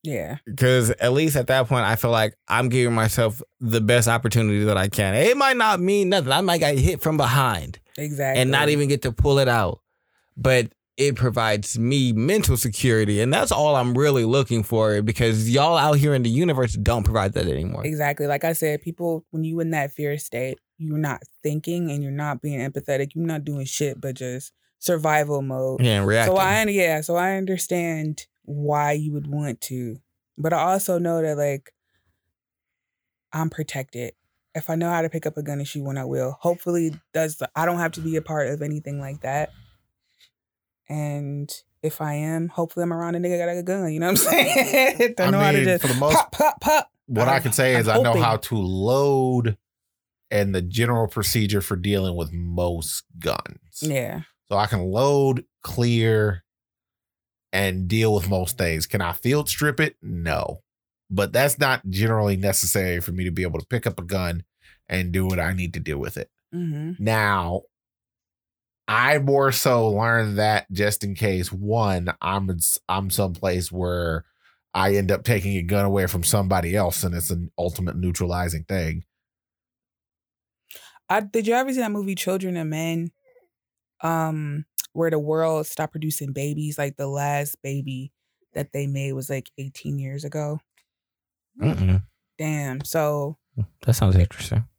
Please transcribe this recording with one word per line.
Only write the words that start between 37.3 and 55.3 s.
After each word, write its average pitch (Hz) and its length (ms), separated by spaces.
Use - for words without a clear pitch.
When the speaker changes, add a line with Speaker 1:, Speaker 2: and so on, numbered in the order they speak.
Speaker 1:
the, 127 180
I 156 120
don't 175 120
have 165 140
to 165 80
be 160 160
a 156 60
part 151 260
of 147 140
anything 147 380
like 139 200
that. 143 300
And 143 640
if 156 180
I 151 140
am, 160 340
hopefully 170 360
I'm 170 100
around 170 220
a - 20
nigga 175 200
got 175 160
a 175 80
gun. 180 300
You 156 80
know 170 120
what - 0
I'm 202 40
<laughs> - 300
saying? 262 720
Don't 180 100
Speaker 3:
I - 20
Speaker 1:
know 196 100
how 202 100
to 190 80
Speaker 3:
mean, 135 60
Speaker 1:
just 180 180
Speaker 3:
for 135 100
the 123 80
most, 151 140
Speaker 1:
pop, - 180
pop, - 300
pop. 302 280
Speaker 3:
what 120 220
I 135 80
Speaker 1:
I'm, 131 60
Speaker 3:
can 127 100
say 131 220
Speaker 1:
I'm 120 80
Speaker 3:
is 107 60
I 110 100
know 120 120
Speaker 1:
hoping. 113 120
Speaker 3:
how 113 160
to - 180
load 123 1000
and 101 240
the 92 80
general 113 440
procedure 104 540
for 98 160
dealing 95 400
with 82 160
most 85 720
guns. - 640
Speaker 1:
Yeah. 139 400
Speaker 3:
So 104 100
I 101 100
can 95 180
load, 135 600